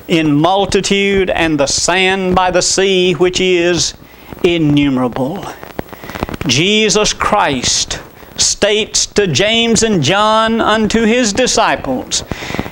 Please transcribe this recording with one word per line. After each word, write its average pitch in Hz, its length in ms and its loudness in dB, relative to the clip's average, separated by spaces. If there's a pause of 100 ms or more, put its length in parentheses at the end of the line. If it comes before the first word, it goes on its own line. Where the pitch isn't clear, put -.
in 156 260 2
multitude 196 960 2
and 160 300 0
the 139 80 2
sand 185 640 0
by 185 160 2
the 175 140 0
sea, 185 500 2
which 180 260 0
is 175 540 0 (500)
innumerable. 143 1040 0 (1000)
Jesus 208 680 2
Christ - 840 -2 (380)
states - 680 0
to 208 220 0
James 220 560 2
and 214 180 0
John 220 600 2
unto 220 440 2
his 226 260 2
disciples - 920 -2 (480)